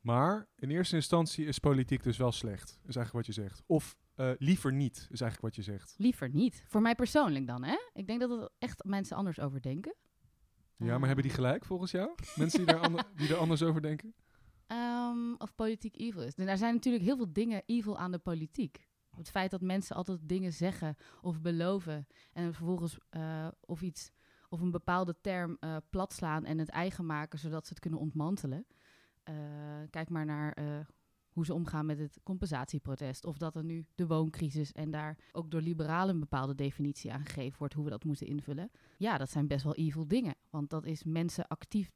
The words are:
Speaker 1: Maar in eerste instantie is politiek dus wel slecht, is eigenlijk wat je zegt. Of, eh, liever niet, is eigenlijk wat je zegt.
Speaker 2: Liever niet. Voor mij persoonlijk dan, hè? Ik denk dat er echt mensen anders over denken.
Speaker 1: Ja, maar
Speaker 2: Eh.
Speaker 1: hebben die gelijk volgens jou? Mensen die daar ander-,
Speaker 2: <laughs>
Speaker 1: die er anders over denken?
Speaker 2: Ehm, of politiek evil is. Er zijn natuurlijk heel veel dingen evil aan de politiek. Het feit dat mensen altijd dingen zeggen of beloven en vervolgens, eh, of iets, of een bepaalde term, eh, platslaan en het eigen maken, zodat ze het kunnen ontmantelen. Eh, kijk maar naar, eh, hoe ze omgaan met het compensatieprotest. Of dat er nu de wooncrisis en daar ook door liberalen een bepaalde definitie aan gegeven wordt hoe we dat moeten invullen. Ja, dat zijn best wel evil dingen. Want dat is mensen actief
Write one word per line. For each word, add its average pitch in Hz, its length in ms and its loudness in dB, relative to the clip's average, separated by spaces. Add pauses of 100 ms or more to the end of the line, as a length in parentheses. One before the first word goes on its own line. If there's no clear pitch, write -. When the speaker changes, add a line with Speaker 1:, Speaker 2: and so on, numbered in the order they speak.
Speaker 1:
Maar 151 540 4
in 131 140 -4
eerste 175 260 2
instantie 160 500 4
is 147 140 -2
politiek 135 440 4
dus 117 140 2
wel 123 140 4
slecht, - 400 -4
is - 240 -12
eigenlijk 113 160 -2 (160)
wat 101 80 -6
je 110 60 -4
zegt. - 240 -8
Of, - 300 2 (200)
eh, 131 220 2
liever 139 360 4
niet, 139 220 2 (160)
is 117 100 -6
eigenlijk 113 200 -2
wat 110 240 -4
je 104 60 -6
zegt. - 260 -10
Speaker 2:
Liever 202 320 2
niet. 190 380 2
Voor 214 140 4
mij 233 140 6
persoonlijk 151 520 4
dan, 123 160 -4
hè? 170 120 0 (180)
Ik 196 140 -8
denk 233 120 -2
dat 247 120 0
er 233 260 -4
echt - 260 -6
mensen 196 340 -2
anders 185 220 0
over 135 220 -2
denken. 165 340 -4 (840)
Speaker 1:
Ja, 117 80 -2
maar 120 140 2
Speaker 2:
Eh. 135 60 4
Speaker 1:
hebben 135 180 4
die 131 100 0
gelijk 131 320 2
volgens 180 260 -2
jou? 220 240 0 (200)
Mensen 160 220 4
die 180 100 6
daar 165 160 8
ander-, - 300 2
Speaker 2:
<laughs> - 40 -18
Speaker 1:
die 147 120 2
er 160 60 6
anders 165 280 4
over 160 180 4
denken? 156 320 -4 (540)
Speaker 2:
Ehm, 240 720 0
of - 180 -10
politiek 220 420 -2
evil 208 240 -4
is. 127 160 -6
Er 190 200 2
zijn 233 160 4
natuurlijk 233 300 4
heel 262 140 6
veel 190 160 -2
dingen 214 320 2
evil 214 320 0
aan 180 140 -2
de 175 80 -2
politiek. 165 680 -4 (280)
Het 165 140 -12
feit 190 220 0
dat 185 100 -4
mensen 185 340 0
altijd 180 280 -2
dingen 175 300 -2
zeggen 170 420 -2 (260)
of 160 200 -4
beloven 170 680 0 (260)
en 170 200 -2
vervolgens, 165 440 -2 (120)
eh, 160 380 -4 (120)
of 165 220 -8
iets, - 300 -8 (380)
of 170 120 -4
een 180 100 2
bepaalde 175 500 2
term, 180 380 -2
eh, 160 180 -4 (120)
platslaan 165 560 -2
en 156 120 0
het 156 120 0
eigen 175 360 -2
maken, 156 340 -4
zodat 156 280 -4
ze - 60 -16
het - 80 -14
kunnen 160 180 -2
ontmantelen. 156 680 -2 (580)
Eh, 156 120 -10 (540)
kijk 160 200 -6
maar 160 160 0
naar, 151 280 -2
eh, 147 260 -4 (500)
hoe 165 160 -2
ze 170 80 -2
omgaan 156 320 0
met 151 140 -2
het 151 240 -6
compensatieprotest. 143 1000 -4
Of 156 120 -6
dat 156 180 -4
er 156 80 -4
nu 165 220 -6 (100)
de 175 120 0
wooncrisis 156 640 0
en 156 200 -6
daar 151 260 -6 (140)
ook 160 200 -6
door 165 100 0
liberalen 170 520 2
een 165 60 2
bepaalde 135 360 0
definitie 139 580 -2
aan 143 120 -4
gegeven 139 340 -6
wordt 143 140 -4
hoe 147 100 -2
we 147 60 -2
dat 113 140 -6
moeten 151 240 -2
invullen. 147 440 -4 (260)
Ja, 196 200 0
dat 135 120 -2
zijn 147 180 2
best 139 160 0
wel 147 120 0
evil 160 320 0
dingen. 165 280 2 (140)
Want 147 200 -4
dat 156 160 -6
is 160 180 -6
mensen 165 440 0
actief - 480 -4